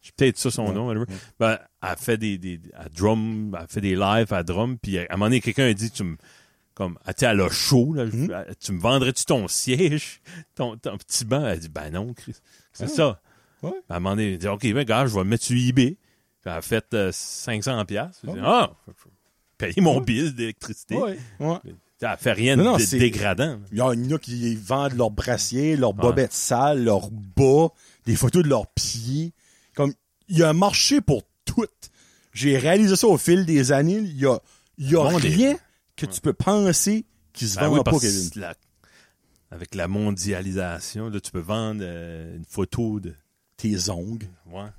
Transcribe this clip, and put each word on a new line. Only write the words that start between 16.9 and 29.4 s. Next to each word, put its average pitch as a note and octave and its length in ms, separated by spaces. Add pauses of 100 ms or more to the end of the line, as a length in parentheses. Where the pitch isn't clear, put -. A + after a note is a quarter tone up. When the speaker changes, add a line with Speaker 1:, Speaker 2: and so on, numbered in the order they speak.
Speaker 1:
euh, G2 180
cinq - 520
cents A#2+ 200
piastres. A2+ 400
Elle D#3 100
dit, - 60
Speaker 2:
Ouais. - 40
Speaker 1:
ah, A3 260 (880)
payer F#2 220
mon D3+ 180
Speaker 2:
Ouais. B2 60
Speaker 1:
bill C3 300
d'électricité. A2+ 640
Speaker 2:
Ouais, G#3+ 220 (220)
ouais. D#3 160 (460)
Speaker 1:
Elle A2 160
fait A#2+ 140
rien A#2+ 240
Speaker 2:
Non, F3 80
non, A#3 120
Speaker 1:
de B2 60
Speaker 2:
c'est A2 160
Speaker 1:
dégradant. G#2 600 (140)
Speaker 2:
Il G#2 60
y - 20
en B2 300
a D#3 80
qui A#2+ 360
vendent C3 380
leurs A#2+ 180
brassiers, B2+ 680
leurs A#2+ 200
Speaker 1:
Ouais. G#2 60
Speaker 2:
bobettes A#2+ 320
sales, C3+ 500
leurs G2+ 260
bas, C3 580 (360)
des A#2 120
photos E3+ 280
de D3 60
leurs A2+ 180
pieds. C3+ 640 (420)